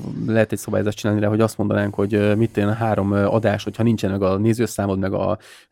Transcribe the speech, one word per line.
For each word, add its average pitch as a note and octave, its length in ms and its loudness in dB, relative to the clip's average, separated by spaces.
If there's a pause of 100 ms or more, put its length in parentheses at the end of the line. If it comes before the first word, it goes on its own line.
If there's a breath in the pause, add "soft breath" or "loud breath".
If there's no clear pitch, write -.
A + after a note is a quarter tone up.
(280)
lehet A2 240 2
egy G#2+ 60 -4
szabályozást G#2 400 -2
csinálni G#2 240 0
rá, G#2 60 2
hogy G#2+ 140 2
azt A2 160 0
mondanánk, G#2 360 0
hogy, G2+ 200 0
ö, G#2 220 4
mit A2+ 160 0
tenni G#2 240 0
három, G#2 360 0
ö, G2+ 140 2
adás, G#2 380 0
hogyha G#2+ 200 -4
nincsen A2 280 0
meg G2 100 -2
a F#2+ 160 2
nézőszámod, G#2 640 0
meg F#2+ 140 -2
a, F#2+ 240 -2 (340 loud breath)